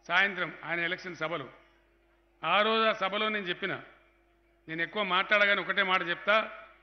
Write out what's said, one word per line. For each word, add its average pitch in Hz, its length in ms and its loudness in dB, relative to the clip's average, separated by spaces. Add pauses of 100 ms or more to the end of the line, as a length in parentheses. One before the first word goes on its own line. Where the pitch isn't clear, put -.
సాయంత్రం 180 460 0 (100)
ఆయన 165 160 -4
ఎలక్షన్ 170 360 -6
సభలో. 156 340 -6 (920)
ఆ 180 180 4
రోజు 220 280 4
ఆ 208 40 2
సభలో 208 360 -2
నేను 208 160 -4
చెప్పిన, 175 360 -6 (840)
"నేను 160 140 -6
ఎక్కువ 208 220 -2
మాట్లాడగానే 196 580 4
ఒకటే 190 220 0
మాట 185 180 2
చెప్తా 202 500 0 (320)